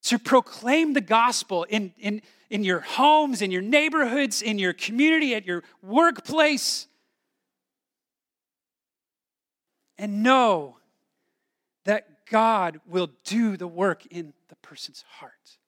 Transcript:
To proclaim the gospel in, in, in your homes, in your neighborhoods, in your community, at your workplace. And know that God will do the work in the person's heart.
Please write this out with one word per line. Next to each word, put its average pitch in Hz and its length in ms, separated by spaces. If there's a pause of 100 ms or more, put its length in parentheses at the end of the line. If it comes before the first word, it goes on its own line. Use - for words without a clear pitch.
To - 160
proclaim 277 720
the 262 80
gospel 214 640
in, 202 340
in, 208 240 (300)
in 208 120
your 185 180
homes, 285 600
in 196 80
your 185 140
neighborhoods, 277 800
in 214 160
your 185 140
community, 285 600
at 214 120
your 175 180 (180)
workplace. 302 1040 (3000)
And 208 240
know 220 560 (1040)
that - 440
God 214 580
will 175 240 (140)
do 214 340
the 180 100
work 180 380
in 165 280 (160)
the - 80
person's - 460 (140)
heart. - 400 (100)